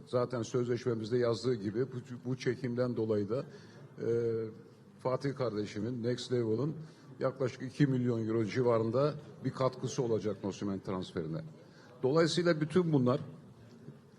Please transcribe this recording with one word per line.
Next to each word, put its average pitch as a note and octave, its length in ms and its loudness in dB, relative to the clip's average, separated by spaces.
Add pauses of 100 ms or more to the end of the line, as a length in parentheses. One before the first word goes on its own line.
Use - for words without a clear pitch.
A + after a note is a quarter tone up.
zaten B2 340 0
sözleşmemizde A#2 760 0
yazdığı A#2 380 2
gibi G#2+ 260 -4
bu, B2 480 -6
bu B2+ 80 -2
çekimden B2 580 -2
dolayı G#2+ 340 0
da, B2+ 160 -2 (560)
e, B2 40 -4 (960)
Fatih C3 360 0
kardeşimin, G#2+ 680 0
Next B2 280 0
Level'ın B2+ 420 2 (460)
yaklaşık C3 420 0
iki C3 260 2
milyon B2 400 2
euro A2+ 180 2
civarında A#2+ 680 2 (320)
bir C3 60 0
katkısı C3 520 -2
olacak G#2 400 0
Osimhen G2 360 -4
transferine. F2 640 -4 (640)
Dolayısıyla D#3+ 580 4
bütün E3 320 2
bunlar B2+ 260 4 (1000)